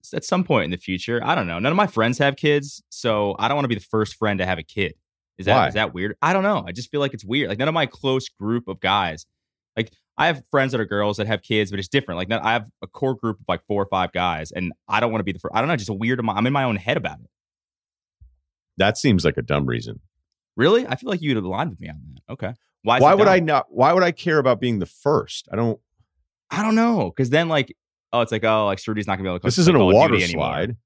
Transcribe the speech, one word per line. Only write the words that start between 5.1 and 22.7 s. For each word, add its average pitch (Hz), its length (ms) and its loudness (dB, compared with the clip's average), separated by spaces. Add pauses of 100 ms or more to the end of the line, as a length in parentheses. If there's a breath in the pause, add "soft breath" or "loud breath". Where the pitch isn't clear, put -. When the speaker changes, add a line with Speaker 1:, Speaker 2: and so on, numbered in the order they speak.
Speaker 1:
Is 92 100 -6
that, 107 80 4
Speaker 2:
Why? 101 120 4
Speaker 1:
is 64 60 -4
that 104 200 -2
weird? 95 280 -6
I 156 120 2
don't 190 100 0
know. 196 220 0
I 87 60 -12
just 117 200 -12
feel 147 100 -2
like 139 120 -4
it's 104 120 -14
weird. 120 240 -2
Like, 104 100 -4
none 135 80 0
of 160 60 -2
my 160 140 0
close 131 420 -2
group 113 400 -6
of 95 100 -10
guys, 92 460 0 (500)
like, 113 160 -4 (260)
I 156 100 2
have 147 240 -2
friends 135 220 2
that 120 80 -2
are 107 40 -2
girls 104 320 -2
that 107 80 -2
have 107 160 -2
kids, 107 300 0
but 101 80 -6
it's 98 80 -8
different. 131 300 -2
Like, 92 140 -4
I 110 220 0
have 110 160 -4 (140)
a 82 40 -16
core 131 280 -4
group 110 240 -6
of, - 80 -20
like, 87 180 -4
four 101 160 -2
or 98 60 -2
five 92 240 0
guys, 85 400 -2
and 90 200 -6 (160)
I 104 120 2
don't 117 120 0
wanna 110 120 -2
be 95 80 -4
the 87 80 -8
fir-, - 140 -8
I 107 80 0
don't 135 60 0
know, 165 100 0
just 104 120 -8
a 110 40 -4
weird, 113 260 -2
I'm 113 260 -2
in 131 80 0
my 139 120 0
own 117 100 0
head 123 220 -2
about 82 240 -8
it. - 80 -20 (1500)
Speaker 2:
That 101 200 2
seems 95 280 2
like 73 120 2
a 69 40 -6
dumb 71 240 -2
reason. 57 340 -8 (580)
Speaker 1:
Really? 202 280 2
I 127 100 -6
feel 247 140 -12
like 180 120 -4
you'd 139 160 0
align 101 320 -4
with 90 100 -14
me 82 100 -14
on 76 100 -16 (140)
that. - 200 -18
Okay. 110 200 -10 (300)